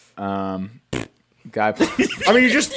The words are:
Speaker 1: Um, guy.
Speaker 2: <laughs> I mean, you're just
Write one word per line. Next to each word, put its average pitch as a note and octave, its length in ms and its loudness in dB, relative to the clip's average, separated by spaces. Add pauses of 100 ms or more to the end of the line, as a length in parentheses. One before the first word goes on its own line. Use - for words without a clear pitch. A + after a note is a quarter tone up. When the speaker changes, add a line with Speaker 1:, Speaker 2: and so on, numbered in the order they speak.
(200)
Speaker 1:
Um, G2 600 -6 (720)
guy. G#2+ 240 0
Speaker 2:
<laughs> - 500 -2
I G3+ 60 6
mean, B3 100 6
you're B3 80 4
just C#4+ 260 0